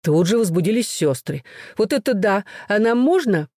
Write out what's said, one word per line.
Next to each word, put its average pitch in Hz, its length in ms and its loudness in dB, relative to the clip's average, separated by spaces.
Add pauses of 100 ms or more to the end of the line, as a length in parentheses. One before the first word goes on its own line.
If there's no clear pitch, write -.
Тут 160 240 2
же 214 120 2
возбудились 202 500 0
сёстры. 143 560 -4 (320)
«Вот 214 160 -2
это 262 220 0
да! 202 300 0 (220)
А 208 140 0
нам 233 180 2
можно?» 254 580 2